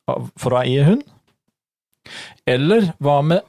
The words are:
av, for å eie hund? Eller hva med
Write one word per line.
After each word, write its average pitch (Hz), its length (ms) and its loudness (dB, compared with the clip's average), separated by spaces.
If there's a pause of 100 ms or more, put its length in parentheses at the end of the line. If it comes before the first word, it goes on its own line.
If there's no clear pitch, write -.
av, 127 300 -6
for 123 200 -4
å 123 80 2
eie 131 240 0
hund? 226 160 2 (1400)
Eller 160 540 0
hva 143 260 0
med 170 280 0